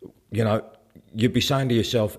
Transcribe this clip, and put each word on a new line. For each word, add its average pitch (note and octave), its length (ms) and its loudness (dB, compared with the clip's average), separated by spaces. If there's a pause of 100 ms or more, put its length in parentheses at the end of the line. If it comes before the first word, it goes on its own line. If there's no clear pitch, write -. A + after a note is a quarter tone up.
(300)
you A2 140 -2
know, G#2+ 180 0 (520)
you'd A2+ 180 2
be B2 80 2
saying C3+ 300 0
to A#2+ 40 2
yourself, A2 440 0